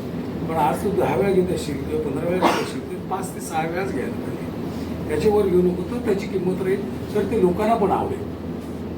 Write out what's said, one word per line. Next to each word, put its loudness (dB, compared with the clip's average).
पण -2
आज 2
तू 0
दहा 2
वेळा 4
घेत 4
असशील -4
किंवा -2
पंधरा -2
वेळा 2
घेत 4
असशील -6
तर -6
पाच -6
ते -8
सहा -2
वेळाच -4
घ्यायला -4
पाहिजे, -6
त्याच्यावर 4
घेऊ 6
नको, 4
तर -4
त्याची 2
किंमत 0
राहील, -2
तर 2
ते 2
लोकांना 4
पण 4
आवडेल. -2